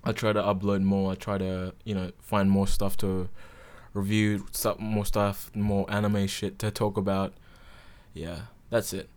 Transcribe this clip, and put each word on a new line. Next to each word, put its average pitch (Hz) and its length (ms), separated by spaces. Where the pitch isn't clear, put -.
I 113 80
try 107 200
to 107 80
upload 98 420
more. 95 300
I - 40
try 101 220
to, 92 360
you 107 100
know, 92 260
find 98 300
more 98 180
stuff - 300
to 95 300
review, 104 580
stuff, - 260
more 107 260
stuff, - 500
more 101 360
anime 101 380
shit - 320
to 107 100
talk 104 260
about. 98 380
Yeah, 80 280
that's 113 220
it. 95 240